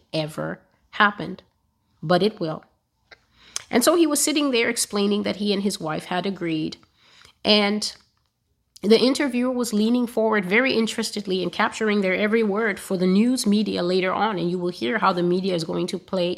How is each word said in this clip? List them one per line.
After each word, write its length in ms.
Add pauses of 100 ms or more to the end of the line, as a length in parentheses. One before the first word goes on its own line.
(140)
ever 480 (300)
happen. 480 (640)
But 180
it 180
will. 240 (1080)
And 120
so 120
he 100
was 160
sitting 300
there 180
explaining 540
that 140
he 140
and 120
his 160
wife 260
had 220
agreed. 500 (640)
And 480 (920)
the 160
interviewer 520
was 220
leaning 340
forward 360
very 300
interestedly 720
and 80
capturing 500
their 140
every 260
word 380
for 180
the 80
news 400
media 380
later 280
on. 280
And 100
you 80
will 140
hear 260
how 160
the 80
media 320
is 100
going 220
to 140
play 380